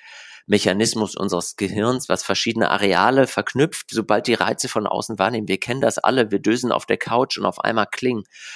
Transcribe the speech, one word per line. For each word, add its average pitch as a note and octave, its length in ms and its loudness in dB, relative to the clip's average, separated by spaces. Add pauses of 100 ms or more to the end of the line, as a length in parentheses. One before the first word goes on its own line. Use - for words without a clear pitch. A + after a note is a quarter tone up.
(480)
Mechanismus G#2 680 2
unseres F#2+ 420 -4
Gehirns, G#2+ 500 -2
was - 160 0
verschiedene A2 480 0
Areale G2+ 560 4
verknüpft, - 640 -2
sobald G#2+ 360 0
die A#2+ 60 2
Reize A2 360 0
von G#2+ 180 -2
außen G#2+ 320 -4
wahrnehmen. G#2+ 300 0
Wir F#2+ 100 0
kennen B2 220 -4
das A#2+ 160 2
alle, B2+ 340 2
wir G2+ 80 0
dösen A#2+ 320 0
auf - 140 0
der G2+ 120 0
Couch B2+ 400 0
und F#2+ 80 -4
auf F#2+ 140 -2
einmal A2+ 260 0
kling, B2 380 -4 (320)